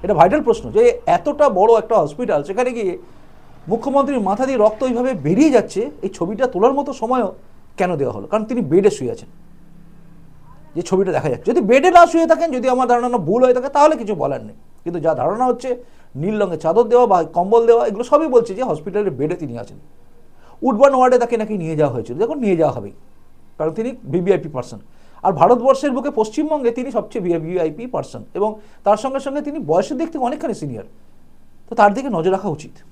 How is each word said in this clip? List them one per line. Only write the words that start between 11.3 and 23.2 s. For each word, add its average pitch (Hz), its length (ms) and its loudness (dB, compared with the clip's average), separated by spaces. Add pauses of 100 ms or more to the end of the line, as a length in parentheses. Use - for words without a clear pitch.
যদি 269 100 2
বেডে 262 300 4
না 349 140 8
শুয়ে 330 220 0
থাকেন, 330 240 2
যদি 254 180 -2
আমার 254 180 0
ধারণা 240 220 0
না 240 80 -2
ভুল 202 260 0
হয়ে 254 100 4
থাকে, 254 160 -2
তাহলে 294 260 4
কিছু 214 200 -6
বলার 135 280 -4
নেই, 107 120 -18 (280)
কিন্তু 170 160 -6
যা 156 160 0
ধারণা 190 300 -2
হচ্ছে 247 380 -4 (320)
নীল 202 260 -4
রঙের 180 180 -2
চাদর 175 240 2
দেওয়া 240 240 4
বা 180 160 2
কম্বল 202 420 2
দেওয়া, 233 220 6
এগুলো 214 160 -4
সবই 294 240 2
বলছে 233 280 2
যে 240 80 -4
হসপিটালের 202 480 -4
বেডে 147 240 -4
তিনি 127 220 -10
আছেন। 110 200 -16 (840)
উডবার্ন 269 340 4
ওয়ার্ডে 254 220 4
তাকে 233 200 0
নাকি 214 200 -4
নিয়ে 160 180 -4
যাওয়া 147 180 2
হয়েছিল, 120 240 -8
দেখুন 254 220 -2
নিয়ে 202 180 2
যাওয়া 151 160 2
হবেই, 101 180 -10 (680)